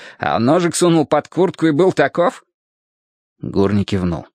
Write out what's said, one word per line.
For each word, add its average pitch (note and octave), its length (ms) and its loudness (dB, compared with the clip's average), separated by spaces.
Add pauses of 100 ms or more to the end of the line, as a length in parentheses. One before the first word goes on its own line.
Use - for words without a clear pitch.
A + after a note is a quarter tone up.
(180)
а D2 200 -2
ножик D#3+ 380 0
сунул E3 280 2
под - 240 -2
куртку E3+ 380 -2
и D#3+ 60 2
был E3+ 200 2
таков?» - 520 -2 (960)
Гурни G2 420 0
кивнул. F2+ 520 -4